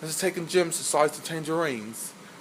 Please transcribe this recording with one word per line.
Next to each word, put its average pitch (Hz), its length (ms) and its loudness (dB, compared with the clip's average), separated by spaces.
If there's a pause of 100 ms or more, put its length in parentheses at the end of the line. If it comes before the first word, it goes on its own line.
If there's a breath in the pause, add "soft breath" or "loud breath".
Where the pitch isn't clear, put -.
I - 40 -12
was 156 140 -4
taking 180 280 0
gems 170 320 4
the - 40 -6
size 151 320 4
of - 80 -10
tangerines 151 880 -4 (280 loud breath)